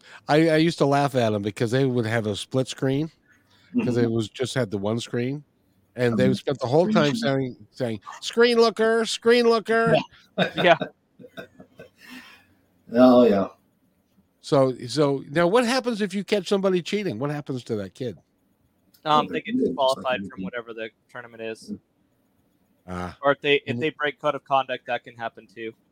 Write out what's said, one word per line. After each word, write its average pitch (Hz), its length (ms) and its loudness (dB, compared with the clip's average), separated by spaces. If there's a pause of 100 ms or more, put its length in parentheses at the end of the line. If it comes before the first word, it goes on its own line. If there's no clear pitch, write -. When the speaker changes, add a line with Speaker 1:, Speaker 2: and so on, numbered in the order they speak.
(280)
Speaker 1:
I, 160 220 4
I 156 80 4
used 160 220 2
to 151 60 4
laugh 139 300 2
at 113 180 2
'em 104 100 -2
because 107 280 -2
they 135 140 2
would 123 200 0
have 110 220 -2
a 101 80 -2
split 131 320 -4
screen 143 420 -2 (680)
'cause 117 160 0
Speaker 2:
Mm-hmm. 120 100 2
Speaker 1:
it 113 60 0
was 113 160 -2
just - 260 -6
had 120 180 -2
the 107 60 -4
one 107 220 -2
screen. 127 440 -6 (540)
And 120 200 0
they 127 100 4
Speaker 2:
Um, 131 60 2
Speaker 1:
spent 135 260 -4
the 123 80 -6
whole 165 220 4
Speaker 2:
screen 214 60 -2
Speaker 1:
time 147 180 2
Speaker 2:
shooter. 120 140 -4 (100)
Speaker 1:
saying, 127 340 -8
saying, 113 280 -6 (220)
"Screen 233 360 2
looker, 226 480 2
screen 233 420 2
looker." 226 480 2 (400)
Speaker 3:
Yeah. - 200 -2
Yeah. 170 220 4 (600)
Speaker 2:
<laughs> - 80 -14 (1500)
Oh, 123 300 8
yeah. 98 240 4 (960)
Speaker 1:
So, 135 320 2 (140)
so 139 420 0
now 170 180 2
what 240 180 2
happens 233 360 -2
if 185 120 -4
you 202 100 -4
catch 202 240 -2
somebody 190 340 0
cheating? 185 360 -4
What 143 140 -4
happens 139 340 -8
to 117 120 -6
that 95 180 -8
kid? 110 220 -8 (880)
Speaker 3:
Um, 151 200 2
Speaker 2:
Well, 175 80 -12
Speaker 3:
they 156 80 -6
get 226 160 -8
Speaker 2:
they're 254 100 0
good, - 120 -4
just 135 180 0
like - 80 -10
Speaker 3:
disqualified 127 140 -2
from 101 100 -8
Speaker 2:
anything. - 140 -12
Speaker 3:
whatever 117 300 -10
the 110 160 -10 (200)
tournament 117 320 -16
is. 110 320 -10 (1120)
Speaker 1:
Ah. 90 360 -10
Speaker 3:
Or 143 80 2
if 135 100 -2
they, 143 240 0
if 131 120 -6
Speaker 1:
Mm. - 20 -6
Speaker 3:
they 156 100 -2
break 147 300 -8
code 147 160 -2
of 135 80 -12
conduct, 131 440 -4
that 120 160 -6
can 120 120 -20
happen 117 320 -12
too. 113 260 -14 (180)